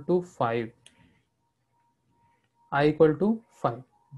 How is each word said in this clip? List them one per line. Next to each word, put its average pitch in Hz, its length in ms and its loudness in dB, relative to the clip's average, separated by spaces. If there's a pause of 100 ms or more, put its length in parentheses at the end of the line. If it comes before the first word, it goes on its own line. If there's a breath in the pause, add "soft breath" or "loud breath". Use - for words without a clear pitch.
to 175 120 0 (160)
five, 117 380 -4 (2000 soft breath)
I 143 160 0
equal 156 300 4
to 180 100 0 (360)
five। 123 180 -4 (360)